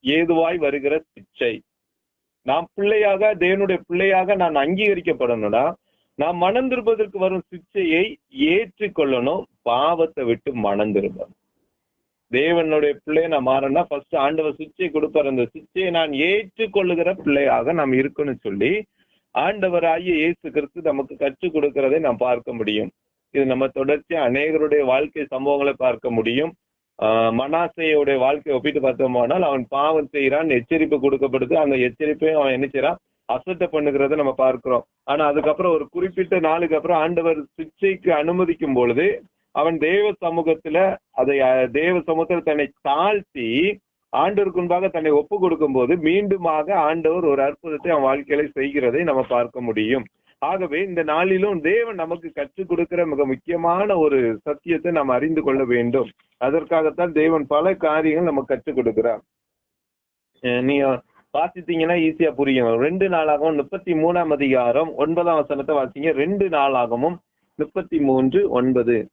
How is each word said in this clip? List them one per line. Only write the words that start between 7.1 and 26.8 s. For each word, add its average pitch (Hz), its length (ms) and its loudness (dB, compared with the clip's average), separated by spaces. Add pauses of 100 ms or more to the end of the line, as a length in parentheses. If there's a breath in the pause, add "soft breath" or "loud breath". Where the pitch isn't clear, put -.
வரும் 185 280 0
சிற்றையை 180 680 -2 (200)
ஏற்றுக்கொள்ளணும். 160 1040 0 (180)
பாவத்தை 151 600 0
விட்டு 117 300 -2
மனம் 104 420 0
திரும்பணும். - 400 -4 (960)
தேவனுடைய 151 600 2 (100)
பிள்ளையை 156 360 0
நான் 127 80 0
மாறணும்னா, 135 400 2
ஃபர்ஸ்ட் 143 280 -8
ஆண்டவர் 151 400 0
சிற்றையை 156 380 -8
கொடுப்பார். 151 340 0
அந்த 127 180 0
சிற்றையை 185 460 -6
நான் 160 200 0
ஏற்றுக்கொள்ளுகிற 185 1000 0
பிள்ளையாக 139 600 0
நாம் 143 200 0
இருக்கணும்னு 135 460 -2
சொல்லி 120 460 -2 (500)
ஆண்டவராகிய 175 800 0
இயேசு 160 360 -2
கிறிஸ்து 147 300 -6
நமக்கு 139 360 -4
கற்றுக் 156 380 -4
கொடுக்கிறதை 143 440 0
நாம் 131 180 -2
பார்க்க 123 360 -2
முடியும். 107 380 -4 (400)
இது 139 140 0
நம்ம 131 220 0
தொடர்ச்சியா 143 540 -2
அநேகருடைய 147 640 0
வாழ்க்கை 139 460 -2
சம்பவங்களை 139 420 0
பார்க்க - 380 -2
முடியும். 123 420 0 (480)